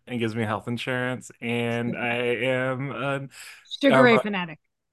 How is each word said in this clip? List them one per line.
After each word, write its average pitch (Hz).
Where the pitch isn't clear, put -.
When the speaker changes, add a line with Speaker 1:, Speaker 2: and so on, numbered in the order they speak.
Speaker 1:
and 123
gives 113
me 117
health 104
insurance, 123
and 117
Speaker 2:
<laughs> -
Speaker 1:
I 120
am 127
a, 139
Speaker 3:
Sugar 269
Speaker 1:
I'm 262
Speaker 3:
Ray 240
Speaker 1:
a 208
Speaker 3:
fanatic. 185